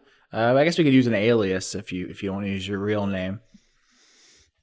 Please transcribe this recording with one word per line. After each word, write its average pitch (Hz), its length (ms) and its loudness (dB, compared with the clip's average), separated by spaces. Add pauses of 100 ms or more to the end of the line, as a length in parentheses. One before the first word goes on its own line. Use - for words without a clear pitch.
(340)
Uh, 117 220 2
I 139 80 6
guess 165 140 0
we 175 60 4
could 139 100 4
use 131 120 6
an 117 80 0
alias 101 600 0
if 95 180 -10
you, 90 140 -8
if - 160 -14
you 98 60 -6
don't 95 80 -6
wanna 101 100 -6
use 95 200 -6
your 98 120 -4
real 104 260 -2
name. 95 340 -4 (1200)